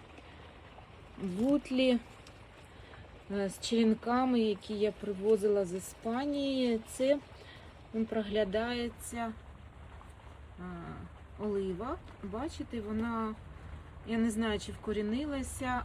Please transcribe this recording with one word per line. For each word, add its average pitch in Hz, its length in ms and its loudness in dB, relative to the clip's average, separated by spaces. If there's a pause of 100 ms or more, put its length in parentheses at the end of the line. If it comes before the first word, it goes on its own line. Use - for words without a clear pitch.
(1200)
бутлі, 254 760 4 (1300)
е, 196 200 2
з - 180 -8
черенками, 233 720 6
які 214 340 2
я 208 180 4
привозила 202 720 4
з 175 100 -2
Іспанії. 254 1120 0
Це, 277 300 4 (760)
він 220 120 2
проглядається, 220 1300 0 (1300)
е, - 20 -10 (760)
олива. 196 580 0 (260)
Бачите, 233 580 -4
вона, 220 540 -2 (720)
я 226 120 2
не 226 120 4
знаю, 214 300 0
чи 208 120 -8
вкорінилася, 254 1120 -2